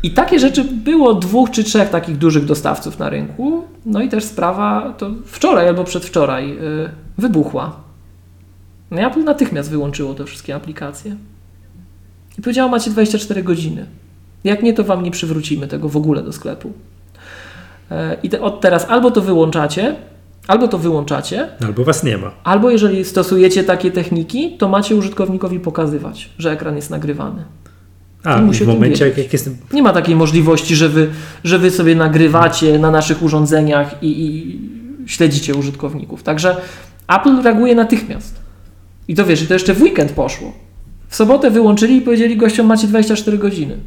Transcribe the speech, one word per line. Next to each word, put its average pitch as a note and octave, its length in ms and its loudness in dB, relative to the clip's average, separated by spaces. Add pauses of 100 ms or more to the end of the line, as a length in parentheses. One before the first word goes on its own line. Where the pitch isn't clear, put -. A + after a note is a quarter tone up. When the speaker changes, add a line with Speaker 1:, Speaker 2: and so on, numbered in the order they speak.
Speaker 1:
I E3+ 80 -6
takie F4 280 2
rzeczy C4 240 2
było C4 500 2
dwóch G#3 380 0
czy A3+ 120 -2
trzech G#3 260 2
takich E3 280 -4
dużych D3+ 280 2
dostawców D3+ 540 -4
na C#3 100 -6
rynku. A#3 540 -6 (220)
No G#3 160 -2
i B3+ 80 -4
też G#3+ 140 -2
sprawa G#3 720 -4
to G3+ 120 -10 (160)
wczoraj B3 420 2
albo F3 160 0
przedwczoraj, C#3+ 680 -2
y, D#3 380 -8 (280)
wybuchła. D#3 580 -2 (1160)
No E3 100 -4
i - 40 0
Apple C4 180 -2
natychmiast B3+ 460 -2
wyłączyło C#3+ 440 -6
te C#3 120 -12
wszystkie - 300 -14
aplikacje. D3 600 -12 (1200)
I - 20 -14
powiedziało, B3 300 0
macie A#3 200 -2
dwadzieścia G#3+ 260 2
cztery G3 260 -4
godziny. D#3+ 420 -4 (580)
Jak G3+ 200 0
nie, A#3 100 4
to A3 100 0
wam F#3 200 -2
nie F3 80 -4
przywrócimy D3+ 560 -6
tego D3 220 -6
w C#3+ 80 -2
ogóle D3+ 260 0
do C#3+ 100 -12
sklepu. D#3+ 400 -12 (1160)
E, D#3+ 320 -6
i F3 60 -6
te-, G#3 120 -4
od G3+ 200 -4
teraz F3 280 2
albo A#3+ 220 4
to A3+ 100 2
wyłączacie, E3+ 720 0 (520)
albo A3+ 200 2
to G3+ 100 -2
wyłączacie, D#3+ 680 -4 (180)
Speaker 2:
Albo G#2+ 180 -2
was D3+ 200 0
nie A#2 140 0
ma. F#2 140 -8 (120)
Speaker 1:
albo G3+ 280 2
jeżeli G3+ 340 2
stosujecie F#3 580 2
takie F3+ 280 0
techniki, F3+ 680 -4
to G3 120 0
macie G3+ 260 0
użytkownikowi F#3+ 640 -2
pokazywać, D#3 800 -6
że D#3+ 140 -4
ekran D#3 240 -6
jest D3 140 -10
nagrywany. D3 540 -8 (800)
Speaker 2:
A, D3 140 2
Speaker 1:
I - 40 4
Speaker 2:
i A3 40 4
Speaker 1:
musi G3 140 2
Speaker 2:
w - 20 2
Speaker 1:
o G#3 40 2
tym A#2 100 4
Speaker 2:
momencie, D3 300 4
Speaker 1:
wiedzieć. C3 120 0
Speaker 2:
jak, C3+ 80 -2
jak - 80 -4
jest C3+ 400 -6
Speaker 1:
Nie C#4+ 100 4
ma G#3 100 4
takiej E3 220 2
możliwości, D#3+ 600 2
że D#3 140 4
wy, D#3 200 2 (340)
że F3 160 2
wy F3+ 120 4
sobie E3 240 4
nagrywacie D#3 840 4
na D#3+ 120 4
naszych D#3 320 2
urządzeniach D3+ 800 2
i, D#3+ 40 -2 (180)
i D#3+ 340 -8 (500)
śledzicie C#3+ 460 0
użytkowników. C#3 680 -8
Także E3 340 0 (500)
Apple B3+ 340 4
reaguje A#3+ 340 4
natychmiast. - 640 -2 (680)
I E3 80 -6
to G3 100 2
wiesz, D#3+ 180 2
i D#3 40 -4
to F3 60 2
jeszcze F#3 200 2
w F#3 80 2
weekend D#3 300 4
poszło. - 420 -6 (540)
W - 80 -16
sobotę C4 360 4
wyłączyli A3 460 4
i B3+ 40 4
powiedzieli A#3 360 2
gościom, A3+ 300 2
macie A3 200 4
dwadzieścia G#3+ 280 2
cztery G#3 220 -2
godziny. F#3+ 500 -2